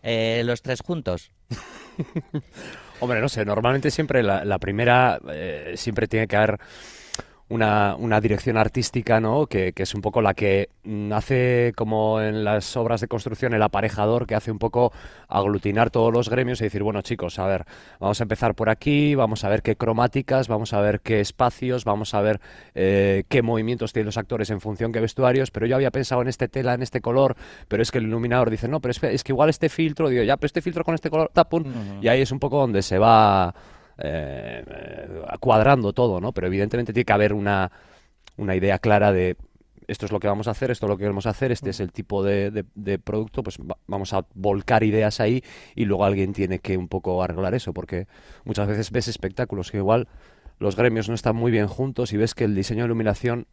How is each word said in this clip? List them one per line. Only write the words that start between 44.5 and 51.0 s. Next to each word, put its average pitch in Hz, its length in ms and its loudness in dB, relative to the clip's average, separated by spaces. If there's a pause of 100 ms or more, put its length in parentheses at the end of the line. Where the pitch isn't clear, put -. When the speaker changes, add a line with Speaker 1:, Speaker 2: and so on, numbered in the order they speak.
Speaker 2:
ideas 107 360 2
ahí 120 240 2 (320)
y 110 100 0
luego 98 200 2
alguien 98 280 2
tiene 92 260 -2
que 95 160 -4
un 90 120 -4
poco 92 340 -4
arreglar 90 320 -2
eso, 120 180 -4
porque 87 360 -8 (380)
muchas 104 220 -2
veces 104 240 -2
ves 117 180 -2
espectáculos 95 600 -6
que 107 60 -4
igual 107 300 2 (500)
los 101 180 0
gremios 113 320 2